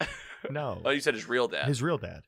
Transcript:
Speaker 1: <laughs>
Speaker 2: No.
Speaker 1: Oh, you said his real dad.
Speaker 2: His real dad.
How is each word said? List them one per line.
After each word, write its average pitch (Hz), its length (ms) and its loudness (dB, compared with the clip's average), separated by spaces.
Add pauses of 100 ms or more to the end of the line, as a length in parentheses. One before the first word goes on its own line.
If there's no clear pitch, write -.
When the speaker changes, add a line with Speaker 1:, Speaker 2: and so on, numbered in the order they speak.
Speaker 1:
<laughs> - 80 -2 (420)
Speaker 2:
No. 135 340 -4
Speaker 1:
Oh, 127 60 4
you 143 100 2
said 139 140 4
his 107 120 -6
real 120 220 4
dad. 73 180 0
Speaker 2:
His 131 160 2
real 160 160 2
dad. 87 300 -8